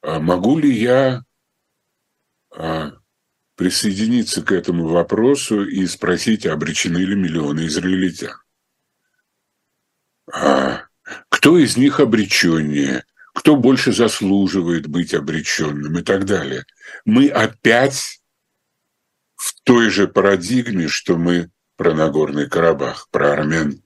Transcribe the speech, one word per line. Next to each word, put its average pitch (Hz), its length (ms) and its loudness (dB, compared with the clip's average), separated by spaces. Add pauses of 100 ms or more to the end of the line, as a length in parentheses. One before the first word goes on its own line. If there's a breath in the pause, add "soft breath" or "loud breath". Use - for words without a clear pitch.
А 78 180 -6
могу 90 400 2
ли 147 140 2
я, 127 500 2 (1300)
а, 80 360 -8 (640)
присоединиться 104 880 -2
к - 80 -2
этому 87 360 -2
вопросу 104 800 0
и 95 220 -2
спросить, 92 580 -2
а 80 80 -2
обречены 80 460 -4
ли 95 160 -2
миллионы 80 520 -2
израильтян? 90 680 -4 (2000)
А 67 500 -2 (460 loud breath)
кто - 280 4
из 117 200 4
них 139 220 2
обречённее? 80 1040 0 (300 soft breath)
Кто - 220 4
больше 127 380 2
заслуживает 95 960 0
быть 80 260 -4
обречённым 76 840 -4
и - 40 -8
так 98 220 -2
далее? 71 400 -4 (400 loud breath)
Мы 127 240 6
опять 123 880 0 (1160)
в - 180 -10 (100)
той 117 260 4
же 95 180 0
парадигме, 98 800 0
что 85 300 -2
мы 87 320 -2 (280)
про 80 160 0
Нагорный 73 560 -2
Карабах, 82 600 0
про - 240 0
армян 76 520 -4